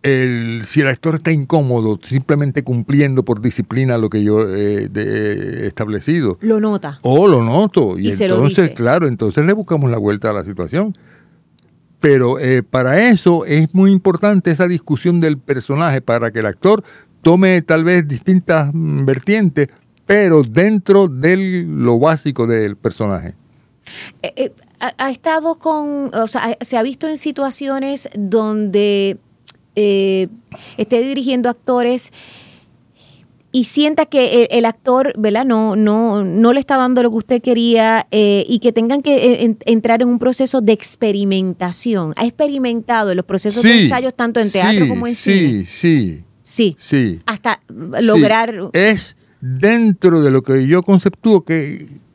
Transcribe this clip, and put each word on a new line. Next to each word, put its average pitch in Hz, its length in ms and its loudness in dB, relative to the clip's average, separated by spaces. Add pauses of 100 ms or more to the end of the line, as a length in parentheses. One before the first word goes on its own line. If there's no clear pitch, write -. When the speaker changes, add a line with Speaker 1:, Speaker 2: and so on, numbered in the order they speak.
Speaker 1:
el, 123 600 -2
si 147 160 -2
el 139 80 2
actor 156 280 -2
está 160 160 -4
incómodo, 127 720 0
simplemente 139 600 -2
cumpliendo 131 640 0
por 107 160 -2
disciplina 120 560 -2
lo 107 120 -2
que 104 140 -2
yo, 107 240 2
eh, 101 420 -4
de, 104 140 -6
eh, 104 640 -6
establecido. 107 720 -4
Speaker 2:
Lo 220 220 0
nota. 196 400 -4
Speaker 1:
O 151 260 4
lo 131 160 4
noto. 120 560 0
Y 95 100 -2
Speaker 2:
Y - 40 -2
se 190 160 -2
lo 185 60 2
Speaker 1:
entonces, 170 300 2
Speaker 2:
dice. - 100 -4
Speaker 1:
claro, 143 320 0
entonces 117 380 -2
le 185 80 2
buscamos 160 380 -2
la 117 60 -2
vuelta 104 320 -2
a 104 40 -2
la 92 120 -4
situación. 104 500 -6 (1040)
Pero, 135 400 2
eh, 127 240 0
para 139 460 2
eso 175 360 2
es 156 280 2
muy 190 180 4
importante 190 600 2
esa 175 160 0
discusión 175 520 -2
del 151 180 0
personaje, 135 600 -2
para 117 320 -2
que 113 80 -6
el 107 60 -2
actor 190 380 0 (380)
tome 180 400 4
tal 160 220 0
vez 175 240 2
distintas, 160 680 0
mm, 151 300 -2
vertientes, 147 640 0 (380)
pero 185 380 4
dentro 190 680 2
de 147 260 0 (320)
lo 120 320 0
básico 143 480 0
del 107 300 -2
personaje. 95 560 -6 (920)
Speaker 2:
Eh, - 140 -10
eh, - 140 -4 (280)
ha, 262 180 -6
ha 269 140 -4
estado 320 480 -4
con, 294 560 -4
o 226 140 -2
sea, 233 280 -4
ha, - 60 -12
se 247 140 -4
ha 220 60 0
visto 269 260 -6
en 311 80 -6
situaciones 269 920 -6 (100)
donde, 202 1000 0 (580)
eh, 196 540 0 (480)
esté 226 260 0
dirigiendo 254 460 -2
actores 247 600 -2 (1400)
y 254 120 0
sienta 302 420 0
que 247 380 2
el, - 80 2
el 233 140 2
actor, 254 520 0
¿verdad? 214 280 0
No, 220 300 0
no, 214 480 2
no 220 300 2
le 277 60 2
está 269 180 -2
dando 254 240 2
lo 240 80 2
que 220 80 -4
usted 240 240 -2
quería, 226 680 2
eh, 202 360 2
y 240 120 0
que 233 120 2
tengan 240 300 -2
que, 285 140 2 (180)
eh, 233 100 0
en, 226 220 0
entrar 226 380 2
en 247 40 2
un 240 120 0
proceso 254 420 0
de 208 120 2
experimentación. 190 1400 -2
¿Ha 226 100 -2
experimentado 240 840 -2
en 180 60 0
los 180 80 -4
procesos 208 380 -2
de 220 100 6
Speaker 1:
Sí, 226 100 6
Speaker 2:
ensayos 247 320 -2
tanto 233 240 -2
en 208 120 0
teatro 190 320 2
Speaker 1:
sí, 131 60 2
Speaker 2:
como 233 180 -4
en 240 80 -6
Speaker 1:
sí, 196 240 -2
Speaker 2:
cine? 113 260 0
Speaker 1:
sí. 101 580 -2 (200)
Speaker 2:
Sí. 202 360 -2
Speaker 1:
Sí. 110 480 -2
Speaker 2:
Hasta 214 400 -4
Speaker 1:
Sí. - 60 -20 (320)
Speaker 2:
lograr 220 500 2 (180)
Speaker 1:
Es 202 420 0 (240)
dentro 175 840 2
de 139 100 4
lo 131 100 2
que 135 260 0
yo 175 160 4
conceptúo 196 600 2
que 151 420 -6 (280)